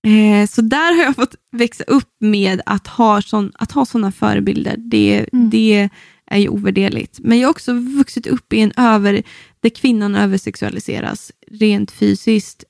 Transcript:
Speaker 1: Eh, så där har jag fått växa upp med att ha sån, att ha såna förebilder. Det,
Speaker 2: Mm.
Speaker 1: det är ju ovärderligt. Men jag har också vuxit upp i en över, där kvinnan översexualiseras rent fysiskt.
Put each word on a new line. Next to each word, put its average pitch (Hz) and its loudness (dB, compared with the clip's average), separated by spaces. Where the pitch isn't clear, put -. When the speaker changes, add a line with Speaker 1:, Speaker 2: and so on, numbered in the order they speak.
Speaker 1:
Eh, 214 4
så - -2
där 294 0
har 339 4
jag 269 0
fått 240 -4
växa 233 -4
upp - 0
med 196 0
att 202 -4
ha 214 2
sån, 208 -4
att - -8
ha 277 0
såna 214 -2
förebilder. 208 -2
Det, 214 0
Speaker 2:
Mm. 240 4
Speaker 1:
det 208 2
är - -2
ju 202 2
ovärderligt. - -4
Men 233 2
jag 247 2
har - 2
också - -4
vuxit 254 -2
upp - -4
i 220 2
en 214 2
över, 214 2
där 233 0
kvinnan 214 0
översexualiseras - -6
rent 208 0
fysiskt. 208 -2